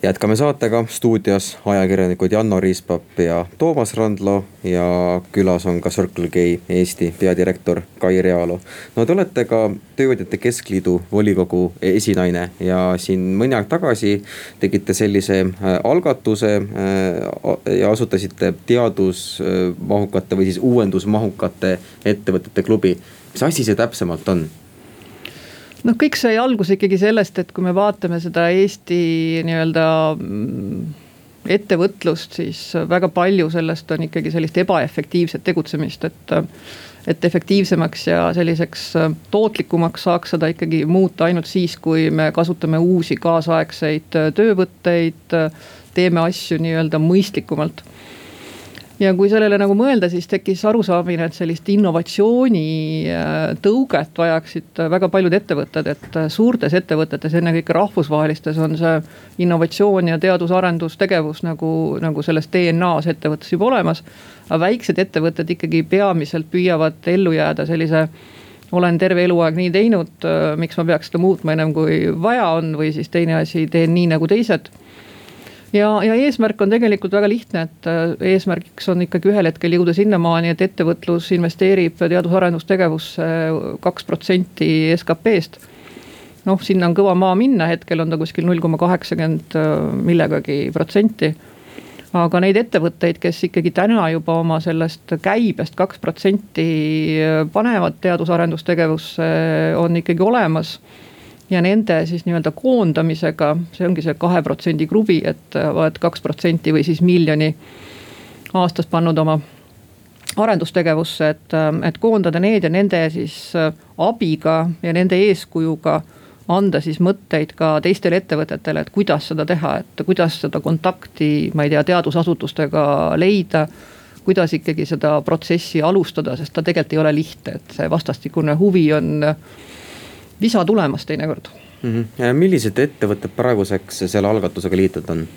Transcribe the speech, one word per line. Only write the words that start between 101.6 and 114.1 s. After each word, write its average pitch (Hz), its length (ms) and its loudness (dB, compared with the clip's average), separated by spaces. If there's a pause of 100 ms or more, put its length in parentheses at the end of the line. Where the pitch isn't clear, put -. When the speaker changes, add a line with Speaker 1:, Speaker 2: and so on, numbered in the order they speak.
Speaker 2:
nende 185 460 2
siis 170 180 -6
nii-öelda 165 300 -2
koondamisega, 160 1000 0 (180)
see 185 100 -4
ongi 175 160 0
see 156 160 -2
kahe 175 240 2
protsendi 156 460 -2
klubi, 202 400 2
et, - 280 -8
äh, 143 200 -2
oled 160 240 0
kaks - 220 -2
protsenti 165 500 -2
või 156 120 2
siis 160 180 0
miljoni 156 540 2 (960)
aastas 180 360 0
pannud 165 280 2
oma 156 220 2 (1000)
arendustegevusse, 165 920 0
et, - 240 -6
äh, 156 340 0
et 160 100 -4
koondada 190 420 2
need 196 240 2
ja 160 60 2
nende 180 400 2
siis, - 460 -8
äh, 156 180 0 (240)
abiga 165 720 0 (120)